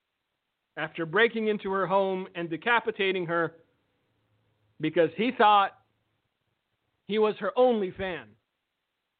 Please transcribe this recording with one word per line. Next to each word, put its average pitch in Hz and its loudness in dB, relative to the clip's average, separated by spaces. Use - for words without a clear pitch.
after 156 -6
breaking 220 0
into 202 -4
her 190 -2
home 190 0
and 170 -8
decapitating 190 -2
her 165 -4
because 156 2
he 233 0
thought 208 4
he 202 -2
was 214 2
her 190 -6
only 226 2
fan. 170 -8